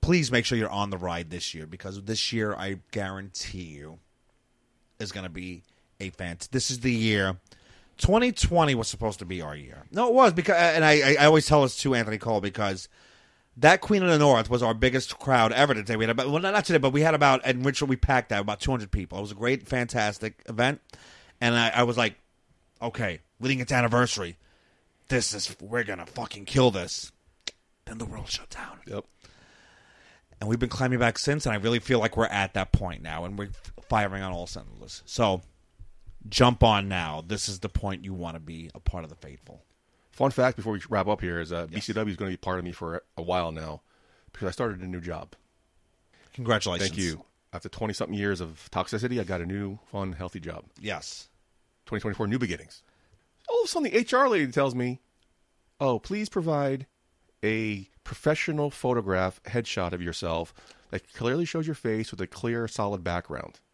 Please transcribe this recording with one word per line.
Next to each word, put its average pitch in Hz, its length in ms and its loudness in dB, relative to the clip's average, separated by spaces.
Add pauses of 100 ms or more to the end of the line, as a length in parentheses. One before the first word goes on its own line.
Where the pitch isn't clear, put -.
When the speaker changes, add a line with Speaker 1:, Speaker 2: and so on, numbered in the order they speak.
Speaker 1:
Please 160 300 2
make 120 140 2
sure 127 140 0
you're 107 120 0
on 101 200 -2
the 98 80 -6
ride 87 320 -4
this 85 240 -10
year, 78 120 -12
because 95 360 -12
this 104 300 -4
year, 107 220 -2
I 98 240 -8 (140)
guarantee 95 720 -8
you, 78 340 -16 (1000)
is 98 140 -10
gonna 95 160 -8
be 90 340 -10 (380)
a 95 100 -8
fant-, 87 400 -10
this 127 200 -2
is 123 100 -8
the 123 120 0
year. 104 440 2 (600)
Twenty 233 360 4
twenty 160 440 4
was 113 120 -2
supposed 104 300 -4
to 101 60 -12
be 90 180 -6
our 76 140 -10
year. 69 340 -18
No, 240 180 2
it 233 60 4
was, 247 180 10
because, 175 240 2
and 165 280 6
I, 156 160 10
I, 139 200 6
I 143 60 10
always 156 200 8
tell 151 160 8
this 131 160 2
to 135 180 2
Anthony 107 220 0
Cole, 110 220 2
because 98 480 -2 (680)
that 151 240 8
Queen 202 240 2
of 180 40 6
the 160 100 8
North 127 300 6
was 120 140 2
our 113 120 2
biggest 127 440 0
crowd 117 340 4
ever 139 220 6
today. 107 220 -2
We 110 80 2
had 110 60 0
about, 123 200 0
well, 151 100 0
not 190 240 0
today, 170 140 4
but 131 140 4
we 147 100 2
had 160 120 4
about, 135 300 6
in 127 200 0
Richmond, 139 260 0
we 131 60 2
packed 127 340 2
out 101 120 0
about 104 180 -4
two 135 100 -2
hundred 113 220 -4
people. 92 260 -4
It 101 40 -4
was 104 100 -8
a 101 40 -14
great, 120 320 -2
fantastic 110 800 -2
event. 123 340 0 (600)
And 117 160 2
I, 117 140 2
I 120 120 2
was 120 140 2
like, 113 180 0 (680)
"Okay, 110 380 -6 (200)
leading 131 200 -2
into 123 140 -4
anniversary, 117 640 2 (720)
this 123 260 0
is, - 260 -8
we're 113 240 -4
gonna 92 220 -10
fucking 104 400 -12
kill 127 240 6
this." - 420 -8 (720)
Then 113 120 -14
the - 80 -8
world - 220 -12
shut - 220 -10
down. - 360 -16
Speaker 2:
Yep. 104 180 -10 (1400)
Speaker 1:
And 104 80 -6
we've 113 100 0
been 120 100 0
climbing 127 320 0
back 117 180 2
since, 143 280 0
and 123 60 0
I 107 60 0
really 117 220 0
feel 123 180 2
like 110 180 0
we're 113 100 2
at 98 280 -2
that 95 160 -2
point 90 320 2
now, 80 220 -8
and 98 140 -8
we're 101 100 -6
f-, - 240 -14 (160)
firing 98 340 0
on 95 100 -6
all 87 140 -8
cylinders. - 600 -16
So, 95 360 0 (840)
jump 123 340 6
on 104 260 6
now. 80 380 -4
This 101 220 -4
is 98 120 -8
the 101 80 -8
point 95 360 -4
you 95 100 -8
wanna 85 240 -8
be 80 360 -14
a - 60 -18
part 90 240 -4
of 76 60 -16
the 80 60 -20
faithful. - 480 -20 (480)
Speaker 2:
Fun 135 180 2
fact 127 260 2
before 110 160 -4
we 101 160 -4
wrap 98 200 0
up 104 120 0
here 85 200 -4
is, 82 120 -8
uh, 85 180 -6
Speaker 1:
Yes. 80 40 -16
Speaker 2:
B 104 60 -6
C 110 120 -8
W 107 180 -2
is 90 60 -6
gonna 98 140 -6
be 90 60 -6
part 92 220 -4
of 90 60 -6
me 87 80 -10
for 85 240 -8
a, - 40 -8 (180)
a 82 40 -8
while 87 300 -2
now 80 300 -12 (500)
because - 160 -8
I - 40 -4
started 107 280 -4
a 92 60 -10
new 90 140 -8
job. 82 340 -10 (1000)
Speaker 1:
Congratulations. 98 560 0
Speaker 2:
Thank 85 100 -6
you. 82 240 -4 (280)
After - 160 -12
twenty-something 104 480 -6
years 101 240 -2
of 80 300 -12
toxicity, 117 500 -4
I 101 40 -2
got 90 160 -4
a 85 60 -6
new, 98 320 -6 (120)
fun, 98 220 -6
healthy 92 280 -10
job. 80 240 -12 (160)
Speaker 1:
Yes. - 480 -10 (580)
Speaker 2:
Twenty 107 160 -6
twenty-four, 107 240 -4
new 110 120 0
beginnings. 92 440 -6 (640)
All 466 140 2
of - 20 2
a - 40 -6
sudden, 302 220 0
the - 60 2
H 233 160 2
R 262 160 4
lady 156 240 2
tells 139 220 2
me, 123 260 -2 (800)
"Oh, 127 180 2
please 208 300 -4
provide 143 580 0 (560)
a 107 460 -2 (160)
professional 151 680 -2
photograph 98 720 0
headshot 92 480 -4
of 87 100 -6
yourself 85 500 -4 (380)
that - 240 -10
clearly 131 320 0
shows 160 200 -4
your 160 80 -4
face 110 360 -4
with 95 100 -12
a 92 60 -4
clear, 117 420 -4
solid 101 340 -4
background." 87 580 -6 (140)